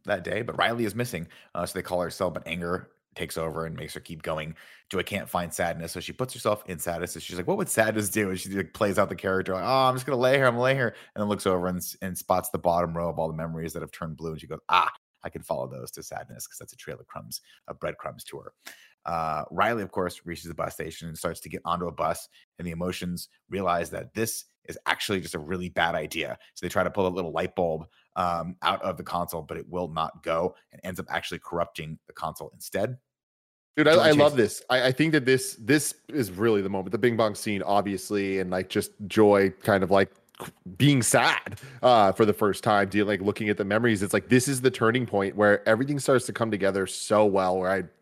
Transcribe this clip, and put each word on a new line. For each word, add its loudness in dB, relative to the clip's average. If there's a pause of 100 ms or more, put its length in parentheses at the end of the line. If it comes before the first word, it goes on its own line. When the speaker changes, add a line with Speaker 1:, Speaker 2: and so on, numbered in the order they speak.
Speaker 1:
that -2
day, -4
but -8
Riley 2
is -2
missing. -4 (280)
Uh, -4
so -6
they -6
call -2
her -2
cell, -2
but -10
anger -4 (260)
takes -6
over -4
and -10
makes -12
her -10
keep -16
going. -6 (340)
Joy -2
can't -6
find -2
Sadness, -4
so -8
she -10
puts -6
herself -2
in -8
Sadness. -6
And -12
she's -10
like, -6
"What 0
would -4
Sadness 2
do?" 0
And -4
she, -10
like, -4
plays 2
out 4
the -6
character, -2
like, -2
"Oh, 4
I'm 2
just -6
gonna -2
lay 4
here, 4
I'm 4
gonna 0
lay 4
here." -2 (200)
And -4
then 0
looks 0
over 2
and -2
s-, -10
and -6
spots 0
the -4
bottom 0
row -2
of -6
all -2
the -6
memories -8
that -10
have -12
turned -10
blue. -8
And -12
she -20
goes, -12
"Ah, 4 (300)
I -10
can -12
follow -6
those -14
to -14
Sadness -14
'cause -18
that's -20
a -20
trail -14
of -20
crumbs, -14 (280)
a -12
breadcrumbs -10
to -14
her." -18 (540)
Uh, -4
Riley, 0
of -10
course, -4
reaches -10
the -12
bus -6
station -12
and -12
starts -6
to -16
get -12
onto -2
a -6
bus. -4 (300)
And -8
the -6
emotions -6 (200)
realize -2
that -10
this -4 (240)
is -10
actually -2
just -10
a -4
really -6
bad 0
idea. -4 (180)
So -8
they -2
try 2
to -2
pull 0
a 4
little -4
light -4
bulb, -2 (300)
um, -2
out 0
of -4
the -12
console, -6
but -10
it -12
will -6
not -6
go -2 (160)
and -20
ends -8
up -8
actually -6
corrupting -6 (100)
the -20
console -10
instead. -6 (800)
Speaker 2:
Dude, 4
I, 8
Speaker 1:
Joy 8
Speaker 2:
I 6
love 8
Speaker 1:
chases -4
Speaker 2:
this. 2
I, 4
I 2
think 2
that 4
this, 2
this 2 (140)
is -2
really 4
the -2
moment. -4
The -2
Bing 4
Bong 2
scene, -4
obviously, 0
and, -4
like, -2
just -2 (160)
Joy 6 (120)
kind 4
of, 0
like, 4 (640)
being 4
sad, 2 (220)
uh, 8
for 6
the 4
first 0
time, 4
dealing, 2
like, -4
looking 0
at 0
the 0
memories. 2
It's -4
like, 0
this 6
is -2
the 4
turning 2
point -2
where 6
everything 2
starts 4
to -6
come 0
together 0
so 4
well, 4
where 0
I 0 (180)